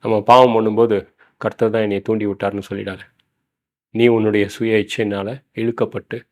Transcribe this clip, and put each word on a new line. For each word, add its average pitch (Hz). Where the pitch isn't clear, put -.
நம்ம 107
பாவம் 123
பண்ணும்போது 110
கர்த்தர் 110
தான் 110
என்னை 101
தூண்டி 107
விட்டார்னு 98
சொல்லிடாத, 98
நீ 117
உன்னுடைய 107
சுய 113
இச்சையினால 104
இழுக்கப்பட்டு 117